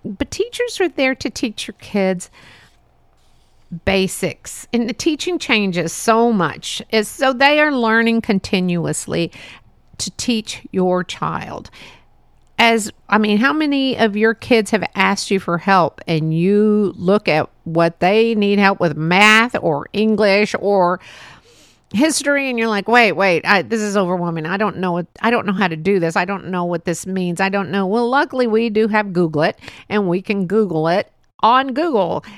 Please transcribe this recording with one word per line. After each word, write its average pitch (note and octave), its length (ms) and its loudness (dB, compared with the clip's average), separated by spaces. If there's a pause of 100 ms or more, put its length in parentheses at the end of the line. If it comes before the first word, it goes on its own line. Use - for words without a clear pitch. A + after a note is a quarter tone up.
but A3 280 -6
teachers A#4+ 500 -4
are F4 80 0
there C4 240 -2
to - 160 -6
teach - 380 -8
your G#3+ 120 -14
kids F#3+ 520 -2 (1500)
basics, - 880 -4
and A#3 160 0
the - 40 -4
teaching E4+ 440 -2
changes F#3+ 560 -2
so A#3 400 2
much. - 560 -2
Is, G#3+ 180 0
so C4+ 260 0
they C#4 260 4
are D4+ 120 2
learning A3+ 500 2
continuously F3 1080 -2 (680)
to - 120 -8
teach - 600 -6
your F3+ 320 0
child. - 640 -8 (880)
As, A3+ 320 2 (200)
I G#3 80 2
mean, G#3+ 200 2
how C4+ 140 2
many C#4 460 0
of G#3+ 180 0
your A3 180 2
kids A3+ 380 0
have G3 120 0 (120)
asked G3 340 0
you F#3+ 120 0
for E3+ 160 -2
help F3+ 500 2
and D#3+ 260 0
you G#3 640 2
look G3 320 0
at D#3 220 0 (160)
what E3+ 340 0
they A3 340 2
need G3+ 260 2
help G3 200 2
with, E3 160 0
math G#3 640 4
or D#3 300 -2
English G#3 720 2
or F#3 400 2 (920)
history, C#4 580 0
and A#3+ 80 -4
you're A3+ 120 0
like, G3+ 180 -2
"Wait, A3+ 240 6
wait, F3 340 2
I, F#3+ 160 2
this G#3+ 200 -4
is G#3 160 -2
overwhelming. F3 480 -2
I F3 100 -4
don't G3+ 220 -2
know F3+ 160 -2
what, F3 140 -4 (140)
I A3+ 100 2
don't A#3 140 0
know G#3 80 -2
how G3 140 0
to E3 80 -2
do F#3 240 0
this. E3 160 0
I F3+ 80 0
don't G3 240 -6
know F3+ 160 -2
what F3 220 -4
this E3 200 -4
means. F3+ 360 -4
I F#3+ 80 0
don't G3 220 -4
know." G3 160 0
Well, A#3 220 0
luckily C4 380 0
we A3+ 220 0
do A3 180 0
have G#3 240 -2
Google D#3+ 320 0
It, G3 160 -2 (300)
and G3+ 180 0
we F3 140 -2
can G3 260 -4
Google F3 400 0
it F3+ 240 0 (300)
on C4 320 2
Google, A#3+ 520 -2 (120)